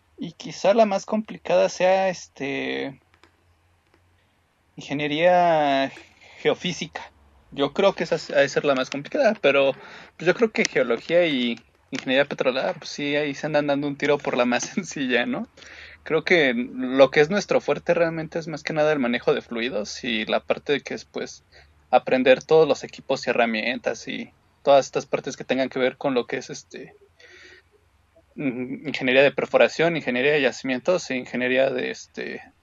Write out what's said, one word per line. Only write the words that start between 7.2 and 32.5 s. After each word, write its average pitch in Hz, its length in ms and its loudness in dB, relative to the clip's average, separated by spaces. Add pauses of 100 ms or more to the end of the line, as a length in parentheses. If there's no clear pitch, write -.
Yo 139 240 -2
creo 196 200 2
que 175 100 -4
esa 165 120 -2 (180)
ha 143 60 4
de 139 80 4
ser 151 160 -2
la 139 100 2
más 131 160 -2
complicada, 220 520 0
pero, 139 300 4 (440)
pues, 156 100 -4
yo 180 80 6
creo 226 180 0
que 214 120 0
geología 143 640 2
y 123 300 0 (340)
ingeniería 135 360 0
petrolera, 147 480 -2
pues - 160 -16
sí, 143 260 -4
ahí 147 180 -2
se 147 120 -10
andan 147 200 0
dando 143 200 0
un 143 120 -6
tiro 143 200 2
por 135 180 -2
la 123 100 4
más 123 180 0
<laughs> - 100 -12
sencilla, 127 520 -2
¿no? 156 200 -6 (580)
Creo 156 200 0
que 147 320 4
lo 127 540 2
que 156 100 4
es 151 100 4
nuestro 185 300 0
fuerte - 340 0
realmente 165 440 -2
es 165 100 -10
más 147 140 -10
que 160 120 -6
nada 151 180 2
el 147 80 0
manejo 120 340 0
de 117 80 -4
fluidos 113 600 -6
y 110 220 -4
la 107 140 0
parte - 340 -2
de 139 80 -4
que - 120 -10
es, 110 120 -12
pues, - 400 -12 (440)
aprender 131 540 4
todos 160 240 6
los - 160 0
equipos - 420 -6
y 127 40 -2
herramientas 117 760 -2
y - 260 -10 (280)
todas 139 240 6
estas 127 200 -6
partes - 300 -6
que - 80 -12
tengan 131 260 -2
que - 100 -6
ver 131 180 0
con 135 160 -2
lo 120 120 0
que 131 120 -6
es, - 120 -12
este, - 440 -16 (1400)
mm, 127 540 -8
ingeniería 131 340 2
de 139 100 4
perforación, 156 640 2
ingeniería 131 360 -2
de 151 100 2
yacimientos 127 680 -2
e 131 60 -4
ingeniería 127 540 0
de, 131 200 -4
este, - 340 -12 (380)